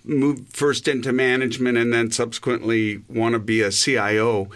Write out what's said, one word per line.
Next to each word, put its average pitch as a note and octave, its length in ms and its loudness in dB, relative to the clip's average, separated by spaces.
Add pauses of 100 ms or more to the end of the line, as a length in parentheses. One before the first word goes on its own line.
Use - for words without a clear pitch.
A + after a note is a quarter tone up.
move C#3 440 0
first C#3+ 400 0
into C3 240 -2
management B2+ 680 2
and A#2 140 2
then A#2 180 0
subsequently A2+ 960 -2
want A#2 260 0
to A#2 40 0
be A2 240 0
a G2+ 100 2
C C3 240 0
I G#2 220 2
O, G#2+ 380 0